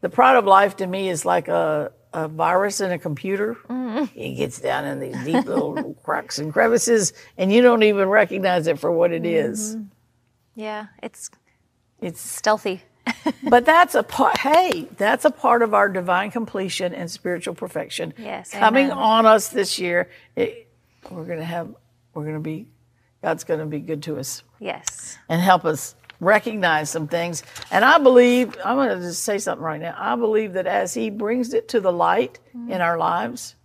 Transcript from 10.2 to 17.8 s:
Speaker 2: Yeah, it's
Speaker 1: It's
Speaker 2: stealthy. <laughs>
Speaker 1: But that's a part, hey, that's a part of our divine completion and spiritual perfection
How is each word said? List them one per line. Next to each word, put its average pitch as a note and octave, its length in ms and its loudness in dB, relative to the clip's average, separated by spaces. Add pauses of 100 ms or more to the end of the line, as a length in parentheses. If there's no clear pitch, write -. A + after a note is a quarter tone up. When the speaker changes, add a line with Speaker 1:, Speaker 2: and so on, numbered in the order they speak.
Speaker 2:
Yeah, G#3+ 300 -10 (160)
it's - 280 -14 (720)
Speaker 1:
It's E3+ 200 -10
Speaker 2:
stealthy. G#3+ 640 -2 (220)
<laughs> - 180 -8 (220)
Speaker 1:
But B3 220 6
that's E4 300 6
a - 80 2
part, - 340 0
hey, D#4+ 480 2 (100)
that's A3 280 0
a D4+ 60 6
part A#3+ 320 2
of G#3+ 120 0
our G3+ 140 4
divine F#3 420 -2
completion F#3+ 640 -6
and E3+ 160 -8
spiritual F3 440 -6
perfection - 640 -8